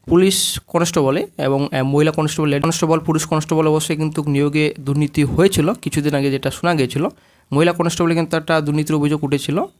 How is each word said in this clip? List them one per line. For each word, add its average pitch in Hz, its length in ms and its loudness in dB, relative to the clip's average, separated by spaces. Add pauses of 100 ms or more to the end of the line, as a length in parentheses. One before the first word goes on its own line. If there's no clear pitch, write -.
পুলিশ 185 600 2
কনস্টেবলে 170 600 0 (100)
এবং, 139 340 0
আহ, 135 120 -2
মহিলা 147 280 2
কনস্টেবল, 151 380 -2
লেডি 143 140 0
কনস্টেবল, 165 360 0
পুরুষ 156 260 0
কনস্টেবল 156 420 0
অবশ্যই 156 280 0
কিন্তু 156 280 -2
নিয়োগে 147 560 0
দুর্নীতি 143 440 0
হয়েছিল 160 500 2
কিছুদিন 147 420 -2
আগে, 139 160 0
যেটা 135 200 -2
শোনা 170 220 -2
গিয়েছিল। 139 340 0 (460)
মহিলা 165 180 4
কনস্টেবলে 170 440 0
কিন্তু 165 220 0
একটা 156 240 0
দুর্নীতির 151 340 0
অভিযোগ 147 280 0
উঠেছিল। 143 380 -2 (180)